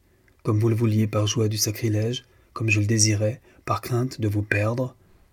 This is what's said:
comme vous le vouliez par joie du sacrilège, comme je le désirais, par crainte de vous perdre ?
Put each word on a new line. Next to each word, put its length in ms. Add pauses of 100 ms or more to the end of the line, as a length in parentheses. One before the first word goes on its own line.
(420)
comme 160
vous 100
le 60
vouliez 320
par 200
joie 220
du 80
sacrilège, 680 (280)
comme 180
je 100
le 60
désirais, 540 (240)
par 160
crainte 400
de 80
vous 140
perdre ? 520 (380)